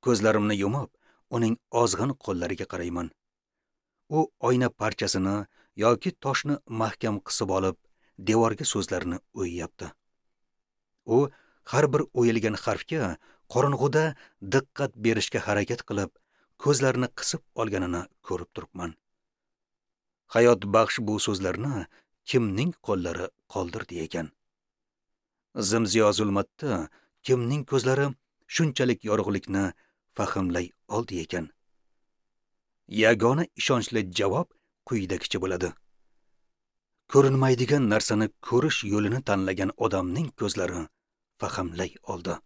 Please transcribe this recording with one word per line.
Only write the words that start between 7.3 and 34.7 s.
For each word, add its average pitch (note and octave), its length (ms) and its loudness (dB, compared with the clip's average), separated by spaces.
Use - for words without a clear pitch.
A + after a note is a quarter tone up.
olib, F#2+ 260 0
devorga A2 460 2
so'zlarni F2+ 540 -4
o'yyapti. F2 560 -8
U A2+ 120 4
har C#3 220 4
bir C#3 220 2
o'yilgan A2+ 460 2
harfga B2+ 460 -4
qorong'uda C#3 540 2
diqqat C3 520 -2
berishga A2 460 0
harakat G#2 440 -2
qilib, G2 260 -4
ko'zlarini B2+ 500 2
qisib - 320 -6
olganini F#2 500 -2
ko'rib F2+ 340 -8
turibman. - 380 -10
Hayot A#2 320 6
baxsh G#2+ 360 2
bu G#2+ 180 -2
so'zlarni G2 680 -2
kimning A#2+ 480 0
qo'llari F2 500 -4
qoldirdi F2+ 560 -8
ekan? D#2+ 300 -6
Zimziyo G#2+ 560 4
zulmatda G2+ 680 -2
kimning C3 400 0
ko'zlari C3 420 2
shunchalik C3+ 540 0
yorug'likni G2 600 0
fahmlay F2+ 500 -2
oldi G#2 360 -4
ekan? E2 260 -6
Yagona A2+ 600 4
ishonchli A#2 580 0
javob G2 400 -2